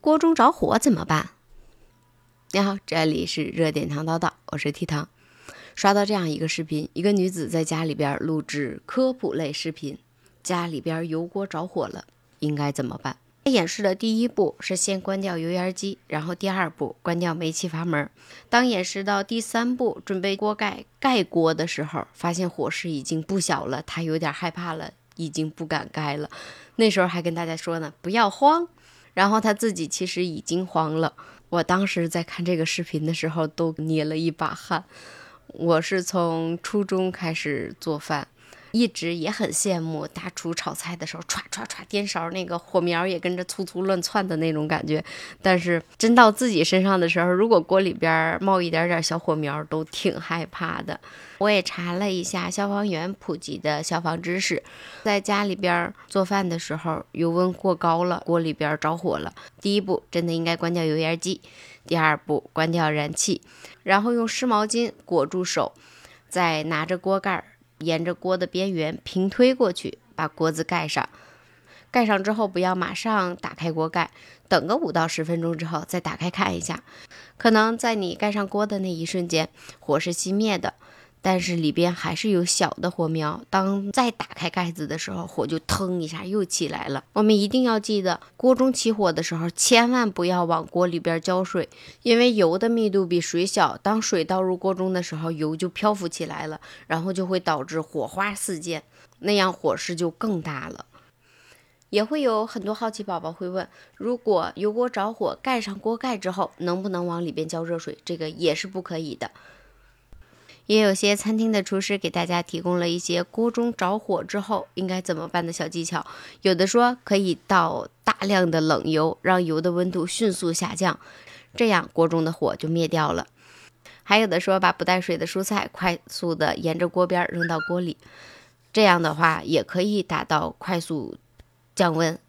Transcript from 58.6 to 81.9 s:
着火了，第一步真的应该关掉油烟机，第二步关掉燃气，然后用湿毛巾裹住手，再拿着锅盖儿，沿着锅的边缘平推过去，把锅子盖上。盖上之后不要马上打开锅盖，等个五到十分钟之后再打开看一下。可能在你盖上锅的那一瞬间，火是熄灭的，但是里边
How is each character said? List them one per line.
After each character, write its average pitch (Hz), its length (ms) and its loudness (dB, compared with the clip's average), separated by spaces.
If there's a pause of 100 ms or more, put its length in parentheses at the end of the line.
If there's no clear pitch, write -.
着 156 160 0
火 160 220 -2
了， 78 160 -8 (260)
第 202 160 2
一 202 60 4
步 190 280 0
真 170 160 0
的 170 60 0
应 165 140 0
该 170 100 2
关 170 160 -2
掉 170 140 0
油 156 120 2
烟 160 220 0
机， 185 220 -4 (460)
第 170 100 0
二 156 180 4
步 - 380 -2
关 160 180 2
掉 160 200 2
燃 151 200 -2
气， - 300 -2 (400)
然 196 220 4
后 240 100 0
用 233 140 0
湿 - 180 -2
毛 214 220 4
巾 233 240 0 (120)
裹 156 220 2
住 185 180 -2
手， - 300 -2 (560)
再 165 360 0
拿 160 200 -2
着 180 100 -2
锅 190 240 0
盖 196 120 -2
儿， - 140 -4 (340)
沿 160 260 0
着 175 80 -2
锅 185 240 0
的 180 80 0
边 190 260 -2
缘 160 320 -2
平 185 240 0
推 247 240 6
过 240 220 2
去， - 240 -8 (160)
把 156 140 -4
锅 160 240 0
子 156 120 -4
盖 160 240 -2
上。 - 220 -2 (800)
盖 240 160 4
上 202 180 2
之 214 80 0
后 214 160 2
不 185 120 -2
要 185 160 2
马 180 180 -2
上 185 420 0
打 - 200 -10
开 165 160 -4
锅 160 180 0
盖， 170 220 -2 (360)
等 156 200 4
个 214 80 2
五 330 160 0
到 165 160 2
十 160 180 -2
分 165 160 0
钟 165 160 -2
之 165 80 -6
后 160 220 -4
再 180 120 -4
打 - 160 -4
开 175 140 -2
看 190 260 0
一 165 40 -4
下。 165 240 -6 (560)
可 233 100 6
能 220 260 6
在 226 200 0
你 185 180 -2
盖 208 180 0
上 202 160 -2
锅 208 160 -2
的 208 140 -2
那 185 160 -2
一 160 100 -4
瞬 175 240 -2
间， 165 220 0 (300)
火 147 200 0
是 175 140 -2
熄 185 200 -2
灭 208 240 2
的， - 180 -4 (460)
但 185 180 4
是 175 180 -2
里 156 140 2
边 175 220 2